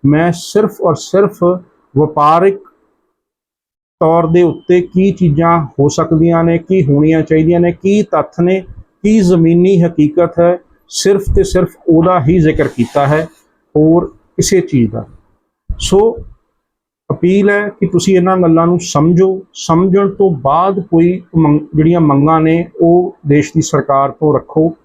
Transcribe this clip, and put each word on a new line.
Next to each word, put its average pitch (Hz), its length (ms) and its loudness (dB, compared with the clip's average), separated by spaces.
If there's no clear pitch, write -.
ਮੈਂ 156 300 2
ਸਿਰਫ - 460 -4
ਔਰ 165 140 0
ਸਿਰਫ 196 500 -2
ਵਪਾਰਿਕ 156 600 0
ਤੌਰ 165 260 0
ਦੇ 170 160 2
ਉੱਤੇ 175 380 0
ਕੀ 185 300 0
ਚੀਜ਼ਾਂ 165 540 0
ਹੋ 139 240 -2
ਸਕਦੀਆਂ 165 560 0
ਨੇ, 170 140 0
ਕੀ 185 260 -2
ਹੋਣੀਆਂ 151 380 0
ਚਾਹੀਦੀਆਂ 160 380 0
ਨੇ, 175 120 0
ਕੀ 196 300 -2
ਤੱਥ 160 380 -4
ਨੇ, 185 200 0
ਕੀ - 420 -2
ਜ਼ਮੀਨੀ 175 640 2
ਹਕੀਕਤ 170 560 0
ਹੈ, 175 200 2
ਸਿਰਫ 196 340 -2
ਤੇ 196 80 2
ਸਿਰਫ 175 240 -2
ਉਹਦਾ 165 360 2
ਹੀ 165 140 2
ਜ਼ਿਕਰ 156 300 0
ਕੀਤਾ 139 380 -2
ਹੈ, 151 220 -2
ਹੋਰ 160 300 2
ਕਿਸੇ - 540 -4
ਚੀਜ਼ 120 320 -2
ਦਾ। 110 140 -10
ਸੋ 208 400 0
ਅਪੀਲ 190 380 0
ਹੈ 202 180 -2
ਕਿ - 180 -6
ਤੁਸੀਂ 175 300 0
ਇਹਨਾਂ 185 200 2
ਗੱਲਾਂ 165 300 2
ਨੂੰ 175 140 0
ਸਮਝੋ, 175 600 0
ਸਮਝਣ 190 560 0
ਤੋਂ 196 220 0
ਬਾਅਦ 165 500 -2
ਕੋਈ 175 420 -2
ਮੰਗ, 151 240 2
ਜਿਹੜੀਆਂ 165 260 2
ਮੰਗਾਂ 151 400 2
ਨੇ, 165 280 0
ਉਹ 175 360 0
ਦੇਸ਼ 147 280 0
ਦੀ 160 60 0
ਸਰਕਾਰ 139 500 -2
ਤੋਂ 147 240 -2
ਰੱਖੋ। 160 500 -2